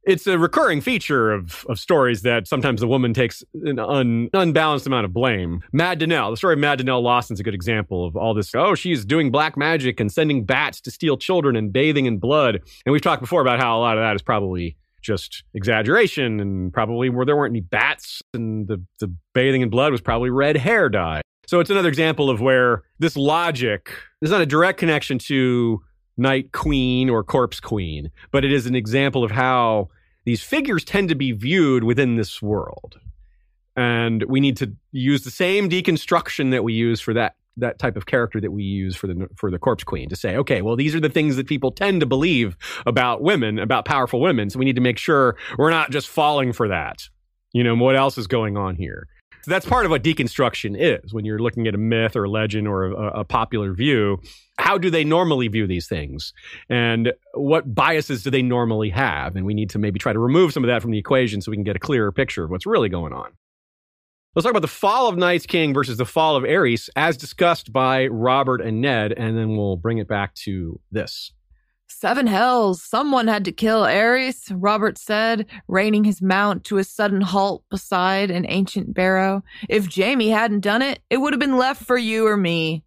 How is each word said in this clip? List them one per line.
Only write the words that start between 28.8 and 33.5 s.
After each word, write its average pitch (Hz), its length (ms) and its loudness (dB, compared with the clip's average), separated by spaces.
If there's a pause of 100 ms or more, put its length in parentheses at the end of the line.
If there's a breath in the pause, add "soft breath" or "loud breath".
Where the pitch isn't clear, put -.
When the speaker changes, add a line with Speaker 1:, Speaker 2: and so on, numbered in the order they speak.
Speaker 1:
of 107 80 -2
how 120 580 2 (360)
these 120 180 -2
figures 269 400 -2
tend 196 260 0
to 160 60 2
be 131 160 -2
viewed 131 520 2
within 120 320 2
this - 260 -4
world. - 580 -6 (760)